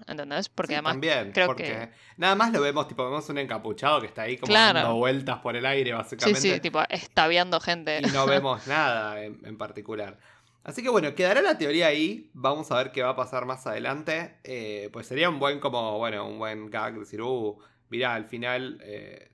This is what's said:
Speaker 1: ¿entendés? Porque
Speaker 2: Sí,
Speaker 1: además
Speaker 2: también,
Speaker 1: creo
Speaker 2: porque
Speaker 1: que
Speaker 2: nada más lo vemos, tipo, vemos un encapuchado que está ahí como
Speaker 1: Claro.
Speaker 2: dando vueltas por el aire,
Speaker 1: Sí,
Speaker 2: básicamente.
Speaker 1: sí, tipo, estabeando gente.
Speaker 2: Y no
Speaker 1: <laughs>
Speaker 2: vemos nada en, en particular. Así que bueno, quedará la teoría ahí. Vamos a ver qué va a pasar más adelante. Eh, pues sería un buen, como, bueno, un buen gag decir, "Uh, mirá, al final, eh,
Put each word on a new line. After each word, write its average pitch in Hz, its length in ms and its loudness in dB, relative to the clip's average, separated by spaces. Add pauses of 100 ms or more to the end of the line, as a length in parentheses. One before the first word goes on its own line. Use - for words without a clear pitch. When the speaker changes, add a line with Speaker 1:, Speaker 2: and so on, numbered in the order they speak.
Speaker 1:
¿entendés? 147 420 -6
Porque 160 220 -6
Speaker 2:
Sí, 147 40 0
Speaker 1:
además 147 180 -2
Speaker 2:
también, 135 400 0
Speaker 1:
creo 180 140 4
Speaker 2:
porque 139 160 -2
Speaker 1:
que 113 260 -6 (260)
Speaker 2:
nada 190 200 4
más 226 180 4
lo 175 80 2
vemos, 143 260 0
tipo, 127 160 -4
vemos 147 260 -4
un 147 100 -4
encapuchado 117 600 0
que 110 80 -4
está - 160 -10
ahí 123 140 -4
como 131 140 -2
Speaker 1:
Claro. 208 280 8
Speaker 2:
dando 117 160 2
vueltas 131 440 2
por 120 180 -4
el 120 80 -2
aire, 135 260 2
Speaker 1:
Sí, 113 60 -4
Speaker 2:
básicamente. 120 420 2 (160)
Speaker 1:
sí, 175 60 -4
tipo, 156 280 0
estabeando 175 720 2
gente. 156 420 -2
Speaker 2:
Y 135 100 0
no 135 140 2
Speaker 1:
<laughs> 139 160 4
Speaker 2:
vemos 127 240 -2
nada 117 560 0
en, 107 240 -12
en 110 120 -12
particular. 104 600 -10 (460)
Así - 200 -10
que 254 60 0
bueno, 165 260 2
quedará 180 260 4
la - 160 2
teoría 160 300 2
ahí. 156 460 0
Vamos 143 380 0
a 131 60 2
ver 135 140 0
qué 131 100 -2
va 123 100 2
a 127 40 -8
pasar 127 300 -2
más 127 220 -8
adelante. 147 760 -4
Eh, 107 480 -8
pues 113 160 -14
sería 151 220 2
un 151 100 -2
buen, 139 220 2
como, 117 360 -2
bueno, 107 300 -4
un 107 120 -10
buen 110 300 -6
gag 110 300 -6
decir, 104 220 -10
"Uh, 117 360 -2 (320)
mirá, 120 260 -2
al 110 100 -6
final, 123 580 -6
eh, 101 500 -16